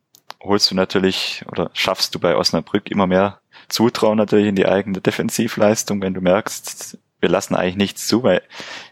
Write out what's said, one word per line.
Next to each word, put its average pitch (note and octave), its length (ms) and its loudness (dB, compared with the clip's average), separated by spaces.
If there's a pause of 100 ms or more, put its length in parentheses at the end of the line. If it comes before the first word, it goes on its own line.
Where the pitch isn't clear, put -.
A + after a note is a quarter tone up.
(420)
holst G2+ 300 0
du - 20 -6
natürlich F#2+ 760 0
oder - 260 -4
schaffst - 420 -2
du - 20 -10
bei F2 160 2
Osnabrück - 560 -2
immer G2 160 2
mehr F#2+ 340 2 (280)
Zutrauen A2 500 2
natürlich G#2 300 4
in G2+ 80 0
die F#2 100 4
eigene F#2+ 340 0
Defensivleistung, A2 1000 0
wenn F#2+ 120 -2
du F#2 60 -6
merkst, - 800 -2 (220)
wir F2+ 80 2
lassen F2+ 280 0
eigentlich F2+ 180 -2
nichts G2 320 -2
zu, A#2 160 2
weil F#2 200 4 (500)